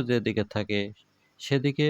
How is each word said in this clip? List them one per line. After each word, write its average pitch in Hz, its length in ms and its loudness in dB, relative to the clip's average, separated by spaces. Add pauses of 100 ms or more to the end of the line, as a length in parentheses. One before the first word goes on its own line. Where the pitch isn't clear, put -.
যেদিকে 113 420 2
থাকে 104 340 -2 (600)
সেদিকে 139 500 0